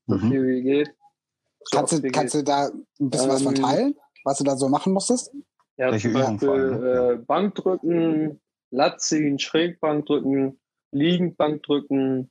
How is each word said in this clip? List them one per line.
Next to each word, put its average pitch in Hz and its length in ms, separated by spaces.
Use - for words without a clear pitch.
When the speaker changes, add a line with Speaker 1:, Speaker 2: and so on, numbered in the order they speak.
Speaker 1:
So 104 80
Speaker 2:
Mhm. 98 140
Speaker 1:
viel 131 180
wie 127 140
geht. 143 340
So - 140
Speaker 3:
Kannst 147 160
Speaker 1:
oft 147 100
Speaker 3:
du, 139 40
Speaker 1:
wie 127 40
Speaker 3:
kannst 135 220
Speaker 1:
geht. 151 80
Speaker 3:
du 135 40
da 143 220
ein - 420
bisschen 127 220
was 135 100
von 139 140
Speaker 1:
Ähm, 135 80
Speaker 3:
teilen, 202 320
was 139 140
du 147 60
da 139 120
so 131 140
machen 147 240
musstest? 220 400
Speaker 1:
Ja, 127 140
Speaker 2:
Welche 113 200
Speaker 1:
zum 123 100
Speaker 2:
Übungen 113 180
vor 139 140
allem, 135 160
Speaker 1:
Beispiel, 120 100
Speaker 2:
ne? 127 60
Ja. 123 180
Speaker 1:
äh, - 40
Bankdrücken, 165 1200
Lat 143 300
ziehen, 147 380
Schrägbankdrücken, 147 1200
Liegendbankdrücken, 147 1400